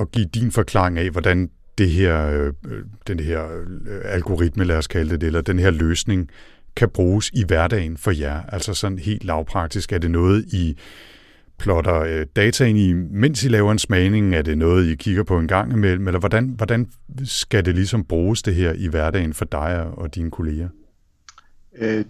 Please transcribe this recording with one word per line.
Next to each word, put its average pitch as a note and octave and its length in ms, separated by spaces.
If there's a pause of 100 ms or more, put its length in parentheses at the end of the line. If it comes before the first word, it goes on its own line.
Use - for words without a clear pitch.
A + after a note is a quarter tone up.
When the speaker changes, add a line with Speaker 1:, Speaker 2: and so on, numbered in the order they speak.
Speaker 1:
at G#2 120
give G#2+ 140
din A2+ 260
forklaring F2+ 460
af, F2 120
hvordan F2+ 400 (280)
det F#2 120
her, E2 380
øh, C#2+ 560 (220)
den F2+ 140
her, D#2+ 280 (380)
øh, G2+ 180
algoritme, F2+ 600
lad E2+ 120
os D#2 100
kalde E2 260
det, E2 100
eller E2 180
den F2+ 180
her F#2 120
løsning, E2+ 600 (460)
kan - 120
bruges F#2 460
i G#2+ 100
hverdagen E2 520
for - 140
jer? D2 320
Altså F#2+ 320
sådan F#2+ 240
helt G#2 260
lavpraktisk, E2 680
er F#2 60
det E2+ 120
noget, F2+ 420
I E2+ 260 (800)
plotter, E2+ 360
øh, D#2+ 320 (100)
data A2 280
ind G#2+ 140
i, F#2 140
mens G2+ 520
I C3+ 40
laver G#2 240
en A2 60
smagning? F#2+ 560
Er D#2+ 80
det D2+ 160
noget, F2 280
I D#2+ 80
kigger F#2+ 280
på F2+ 160
en D#2+ 100
gang G#2 240
imellem? G2 360
Eller F2+ 120
hvordan, A2 260
hvordan A#2 440 (340)
skal - 400
det F2 100
ligesom G2 300
bruges, F2+ 380
det G2 120
her, E2+ 180
i F2 160
hverdagen D#2+ 460
for - 100
dig E2 380
og, E2 160
og E2+ 160
dine E2 160
kolleger? D#2+ 380 (1120)
Speaker 2:
Øh, A2 300